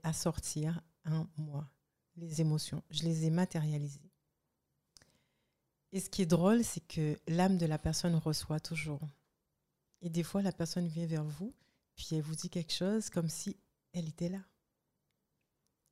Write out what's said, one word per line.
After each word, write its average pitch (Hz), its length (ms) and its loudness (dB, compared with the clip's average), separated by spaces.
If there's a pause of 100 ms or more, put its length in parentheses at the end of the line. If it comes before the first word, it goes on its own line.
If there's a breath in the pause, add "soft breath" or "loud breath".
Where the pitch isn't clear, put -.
à 160 100 0
sortir 160 680 -2 (240)
en 160 200 0 (120)
moi, 151 280 -4 (500)
les 165 260 -4
émotions. 156 480 0
Je 151 140 -4
les 160 200 2
ai 160 60 4
matérialisées. 151 800 0 (1800)
Et 190 80 -2
ce - 100 -6
qui 202 120 2
est 175 40 4
drôle, 180 360 6
c'est - 240 -6
que 151 400 0
l'âme 180 300 4
de 165 100 2
la 156 120 2
personne 165 380 2
reçoit 156 440 0
toujours. 151 400 -6 (1000)
Et 175 60 -4
des 165 140 0
fois, 202 200 -2
la 185 100 2
personne 170 360 -2
vient 165 180 -2
vers 156 180 0
vous, 156 300 -6 (400)
puis - 180 -12
elle 156 100 2
vous 156 120 -4
dit 180 140 -6
quelque 165 240 -4
chose 214 380 0
comme 165 180 0
si - 280 -8 (360)
elle 170 160 -4
était 170 200 -4
là. 190 120 -6 (1500)